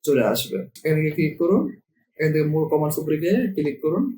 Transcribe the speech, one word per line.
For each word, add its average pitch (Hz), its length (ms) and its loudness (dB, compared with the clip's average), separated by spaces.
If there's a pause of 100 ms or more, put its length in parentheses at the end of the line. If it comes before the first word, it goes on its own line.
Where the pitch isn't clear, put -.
চলে 135 160 4 (100)
আসবে। - 260 -4 (260)
এখানে 156 200 2
গিয়ে 151 120 -2
ক্লিক - 260 0
করুন, 196 200 4 (560)
এখান 156 160 2
থেকে 151 180 2
more 156 200 0
commands 151 300 0
উপরে 151 200 0
গিয়ে 185 140 2 (180)
ক্লিক 147 300 -2
করুন। 185 200 0 (140)